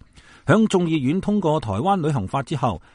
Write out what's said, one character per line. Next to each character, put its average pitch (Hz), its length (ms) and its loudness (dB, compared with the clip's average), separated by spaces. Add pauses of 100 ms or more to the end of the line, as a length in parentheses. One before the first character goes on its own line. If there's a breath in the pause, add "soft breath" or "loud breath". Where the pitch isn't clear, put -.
(460 loud breath)
響 208 220 4
眾 180 160 2
議 165 140 0
院 147 240 0
通 208 180 0
過 156 180 0
台 113 140 -4
灣 175 300 0
旅 151 100 0
行 110 160 -2
法 135 160 -4
之 156 140 -6
後， 110 240 -4 (140 soft breath)